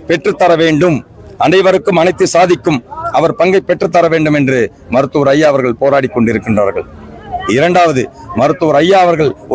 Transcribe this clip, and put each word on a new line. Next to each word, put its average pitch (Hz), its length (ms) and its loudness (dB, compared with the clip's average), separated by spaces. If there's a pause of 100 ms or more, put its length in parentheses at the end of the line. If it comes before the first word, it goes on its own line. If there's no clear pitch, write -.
பெற்றுத்தர 175 440 0 (100)
வேண்டும், 156 360 0 (460)
அனைவருக்கும் 180 580 2
அனைத்து 180 320 0
சாதிக்கும் 170 460 0 (380)
அவர் 156 220 0
பங்கை 185 280 2
பெற்றுத்தர 170 460 0
வேண்டும் 151 260 0
என்று 131 200 0 (360)
மருத்துவர் 139 380 0
ஐயா 156 180 2
அவர்கள் 127 300 -2
போராடி 139 280 0
கொண்டிருக்கின்றார்கள். 107 760 -2 (680)
இரண்டாவது, 165 480 2 (360)
மருத்துவர் 151 420 0
ஐயா 190 240 4
அவர்கள் 156 260 0 (220)